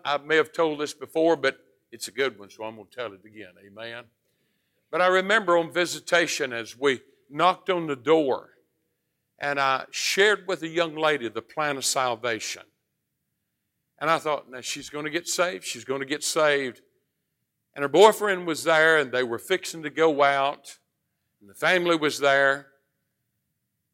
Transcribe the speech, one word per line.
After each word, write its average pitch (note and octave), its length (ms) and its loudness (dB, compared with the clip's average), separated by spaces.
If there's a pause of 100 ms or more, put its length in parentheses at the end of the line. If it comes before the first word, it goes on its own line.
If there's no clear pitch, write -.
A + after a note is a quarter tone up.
I C#3+ 140 -2
may D3 180 0
have D3+ 160 2
told D#3 280 -2
this D3 140 -6
before, D#3+ 420 0
but C3+ 280 -4 (260)
it's - 180 -14
a - 40 -16
good B2 260 -4
one, G2+ 120 -20
so A2 140 -14
I'm A2+ 120 -10
gonna G#2+ 120 -20
tell A#2 240 -10
it F#2 120 -20
again. G#2 340 -20
Amen. A2+ 520 -18 (800)
But D#3+ 100 -2
I F3+ 60 4
remember F#3 500 4
on E3 160 0
visitation D3+ 800 0
as A2+ 240 -10
we C3 260 0 (260)
knocked F3 420 0
on F3 160 0
the D3 100 -4
door, B2+ 540 0 (880)
and C#3+ 200 -4
I C3+ 320 0
shared F#3+ 560 0
with F3+ 160 -4
a E3 60 -8
young E3 260 -2
lady D3+ 340 0
the A2 140 -8
plan D3 340 -6
of C3 80 -10
salvation. A#2 800 -4 (1300)
And D3 120 -2
I D#3+ 80 2
thought, C#3+ 320 -4
"Now B2+ 100 -14
she's - 300 -12
gonna D3+ 200 -10
get E3+ 180 -6
saved, F3+ 360 -4
she's A#2 200 -12
gonna C#3 200 -6
get C#3 180 -6
saved." C#3+ 600 0 (920)
And C#3 80 -6
her C#3+ 60 -2
boyfriend G3 580 4
was C#3+ 180 -6
there, D#3+ 340 4
and C3 140 -2
they B2 100 -2
were A#2 160 -4
fixing F3+ 440 -6
to D3+ 80 -8
go D3 320 2
out, C#3 560 0 (640)
and G2+ 80 -20
the G2 60 -20
family F3 420 2
was D3+ 220 -2
there. C#3 540 2 (1200)